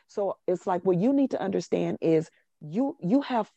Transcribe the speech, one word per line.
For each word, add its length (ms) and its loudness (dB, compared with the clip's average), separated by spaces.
so 380 -4
it's 220 -2
like, 180 -2
what 120 4
you 160 2
need 180 2
to 100 -4
understand 600 -2
is 280 2
you, 400 -4
you 200 2
have 360 -4